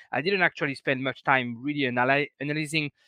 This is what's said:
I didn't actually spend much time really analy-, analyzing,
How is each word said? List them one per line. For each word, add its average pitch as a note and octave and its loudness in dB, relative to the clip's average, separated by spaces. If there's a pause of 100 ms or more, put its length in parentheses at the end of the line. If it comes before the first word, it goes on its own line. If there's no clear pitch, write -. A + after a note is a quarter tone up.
(120)
I B2+ -2
didn't F#3 0
actually D3+ 0
spend C3 -2
much C3+ -6
time B2 2
really D3 -4
analy-, C3 2 (100)
analyzing, D3 -4 (160)